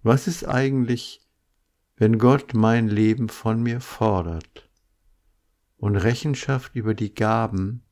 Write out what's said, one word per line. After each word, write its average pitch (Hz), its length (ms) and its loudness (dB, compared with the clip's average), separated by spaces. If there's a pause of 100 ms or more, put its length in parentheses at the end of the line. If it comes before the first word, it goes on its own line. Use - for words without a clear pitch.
Was 123 240 2
ist - 180 -6
eigentlich, 127 800 -2 (680)
wenn 110 220 4
Gott 123 360 4
mein 113 320 2
Leben 110 420 2
von 110 320 -4
mir 117 200 -2
fordert 87 880 -4 (1040)
und 101 200 -2
Rechenschaft 127 800 -2
über 110 180 -2
die 107 180 -6
Gaben 110 800 -2